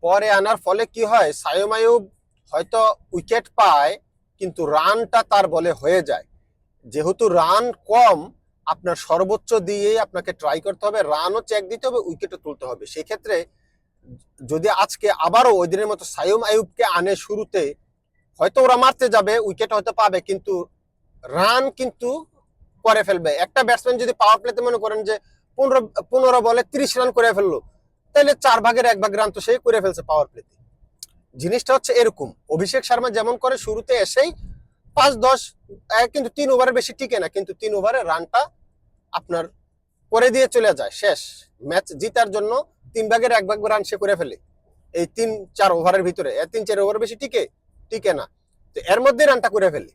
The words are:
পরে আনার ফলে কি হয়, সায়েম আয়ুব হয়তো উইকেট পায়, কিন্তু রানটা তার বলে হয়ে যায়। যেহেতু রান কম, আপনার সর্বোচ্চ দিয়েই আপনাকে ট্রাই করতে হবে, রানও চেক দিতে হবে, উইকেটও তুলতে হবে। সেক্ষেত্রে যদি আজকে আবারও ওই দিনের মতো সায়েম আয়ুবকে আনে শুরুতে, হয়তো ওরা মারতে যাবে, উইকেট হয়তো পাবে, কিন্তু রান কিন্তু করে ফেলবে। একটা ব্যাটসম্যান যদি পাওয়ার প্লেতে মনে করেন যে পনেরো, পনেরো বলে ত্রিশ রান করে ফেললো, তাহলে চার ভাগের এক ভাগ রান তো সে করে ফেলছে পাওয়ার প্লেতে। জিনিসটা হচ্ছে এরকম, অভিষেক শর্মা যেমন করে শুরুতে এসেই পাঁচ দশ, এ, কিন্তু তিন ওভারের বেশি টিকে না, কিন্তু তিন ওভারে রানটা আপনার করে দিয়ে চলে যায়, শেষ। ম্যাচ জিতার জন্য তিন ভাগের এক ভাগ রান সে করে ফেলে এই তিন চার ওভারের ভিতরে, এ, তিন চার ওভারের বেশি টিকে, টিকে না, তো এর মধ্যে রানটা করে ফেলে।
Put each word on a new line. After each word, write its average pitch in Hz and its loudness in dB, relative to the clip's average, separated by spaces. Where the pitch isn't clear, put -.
পরে 196 2
আনার 208 0
ফলে 196 0
কি 226 -4
হয়, 208 4
সায়েম 190 -2
আয়ুব 226 4
হয়তো 170 -2
উইকেট 226 -2
পায়, 165 4
কিন্তু 185 -8
রানটা 214 2
তার 190 4
বলে 165 0
হয়ে 175 2
যায়। 98 -4
যেহেতু 170 -2
রান 185 2
কম, 220 6
আপনার 175 -4
সর্বোচ্চ 190 -2
দিয়েই 208 0
আপনাকে 180 -10
ট্রাই 151 -2
করতে 196 -8
হবে, 214 -2
রানও 180 -2
চেক 208 -2
দিতে 226 -12
হবে, 247 -2
উইকেটও 170 -12
তুলতে 139 -14
হবে। 117 -12
সেক্ষেত্রে 208 -6
যদি 165 0
আজকে - -4
আবারও 233 6
ওই 175 0
দিনের 208 -2
মতো 202 -8
সায়েম 190 0
আয়ুবকে 214 0
আনে 185 0
শুরুতে, 208 -4
হয়তো 185 0
ওরা 247 6
মারতে 262 2
যাবে, 214 2
উইকেট 196 -6
হয়তো 208 -2
পাবে, 190 2
কিন্তু 190 -4
রান 190 0
কিন্তু 247 -6
করে 220 4
ফেলবে। 175 -2
একটা - -2
ব্যাটসম্যান 247 0
যদি 240 -2
পাওয়ার 220 6
প্লেতে 240 -6
মনে 233 -2
করেন 214 -4
যে 214 -2
পনেরো, 262 2
পনেরো 254 4
বলে 233 2
ত্রিশ 277 -2
রান 247 2
করে 233 4
ফেললো, 185 -2
তাহলে 285 4
চার 254 4
ভাগের 233 2
এক 214 2
ভাগ 208 -2
রান 214 0
তো 208 -12
সে 226 2
করে 226 2
ফেলছে 170 -4
পাওয়ার 151 2
প্লেতে। - -20
জিনিসটা 214 -2
হচ্ছে 262 -2
এরকম, 175 -2
অভিষেক 202 -4
শর্মা 240 0
যেমন 226 -2
করে 254 0
শুরুতে 220 -4
এসেই 285 0
পাঁচ 285 4
দশ, 262 4
এ, - 4
কিন্তু 269 -4
তিন 285 -2
ওভারের 254 2
বেশি 233 -8
টিকে 247 -4
না, 160 -4
কিন্তু 196 -6
তিন 214 -6
ওভারে 226 0
রানটা 170 -2
আপনার 170 -6
করে 233 4
দিয়ে 262 2
চলে 220 4
যায়, 113 -6
শেষ। 190 0
ম্যাচ 175 -2
জিতার 220 0
জন্য 214 -2
তিন 220 -4
ভাগের 233 2
এক 196 -6
ভাগ 208 -2
রান 214 0
সে 214 -6
করে 202 0
ফেলে 143 -8
এই 170 -2
তিন 226 -2
চার 196 2
ওভারের 180 2
ভিতরে, 175 -6
এ, - -2
তিন 220 -4
চার 208 0
ওভারের 208 -2
বেশি 220 -8
টিকে, 233 -4
টিকে 208 -2
না, 120 -10
তো - -10
এর 214 2
মধ্যে 269 4
রানটা 240 0
করে 196 2
ফেলে। 139 -10